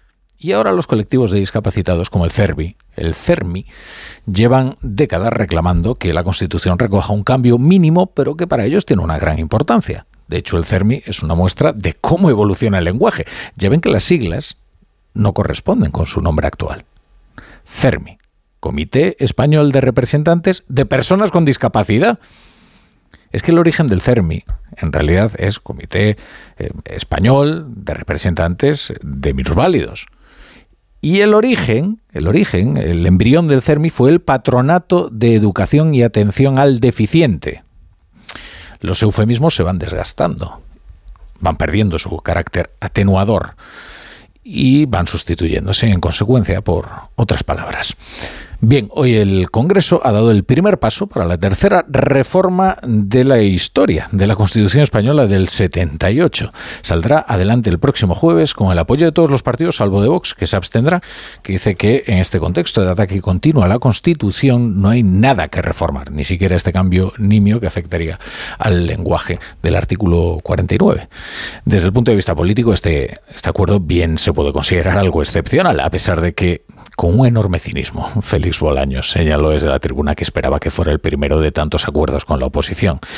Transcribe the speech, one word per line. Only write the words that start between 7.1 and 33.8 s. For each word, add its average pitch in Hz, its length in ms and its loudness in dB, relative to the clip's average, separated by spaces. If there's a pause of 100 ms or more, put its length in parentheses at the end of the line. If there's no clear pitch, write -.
un 104 140 -2
cambio 123 320 4
mínimo, 170 500 4
pero 147 300 -4
que 175 100 -4
para 123 160 -2
ellos 151 220 0
tiene 92 180 0
una 78 160 -2
gran 78 200 0
importancia. 117 640 -2 (240)
De 85 80 -4
hecho, - 180 -4
el 85 80 0
cermi 101 420 0
es - 160 -8
una 82 140 -2
muestra 95 380 0
de 98 220 -4
cómo 175 340 0
evoluciona 104 480 2
el 85 80 0
lenguaje. 113 400 0 (320)
Ya 98 100 0
ven 151 140 2
que - 80 0
las - 140 0
siglas 127 520 -2 (580)
no 107 200 0
corresponden 143 580 -2
con - 140 -4
su - 160 -4
nombre 78 260 0
actual. - 380 -8 (840)
cermi, - 460 -2 (420)
Comité 135 640 -2
Español 147 480 2
de 131 100 2
Representantes 151 880 0
de 135 180 0
Personas 185 420 0
con 170 160 2
Discapacidad. 127 720 0 (1120)
Es - 120 -4
que 170 80 0
el 170 80 6
origen 165 280 2
del 95 140 2
cermi, 104 420 0 (320)
en 78 160 -4
realidad, 87 460 2
es 101 220 -2
Comité, - 580 -2 (400)
eh, - 140 -8 (140)
Español 143 840 0
de 98 240 -10
Representantes 87 960 -2 (120)
de 69 320 -4
Minusválidos. 82 720 -2 (920)
Y 180 220 0
el 208 140 4
origen, 202 680 0 (100)
el 76 160 -4
origen, 123 500 2
el 87 280 0
embrión 117 420 4
del 135 140 4
cermi 151 300 0